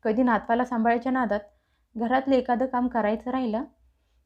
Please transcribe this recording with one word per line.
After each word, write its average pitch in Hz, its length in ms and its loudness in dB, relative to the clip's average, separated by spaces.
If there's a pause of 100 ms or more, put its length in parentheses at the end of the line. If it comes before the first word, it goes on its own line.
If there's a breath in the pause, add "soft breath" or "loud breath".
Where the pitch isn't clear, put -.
कधी 220 180 2
नातवाला 240 420 2
सांभाळायच्या 240 480 0
नादात 214 280 0 (560)
घरातलं 262 380 0
एखादं 247 320 0
काम 254 220 -2
करायचं 220 420 -2
राहिलं, 247 340 -2 (600)